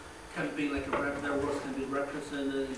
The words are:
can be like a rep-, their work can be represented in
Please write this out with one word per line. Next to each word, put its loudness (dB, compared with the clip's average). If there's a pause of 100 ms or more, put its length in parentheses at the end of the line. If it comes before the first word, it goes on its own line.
(360)
can 0
be 2
like 2
a -2
rep-, 2
their 2
work 2
can -4
be 0
represented 0
in -4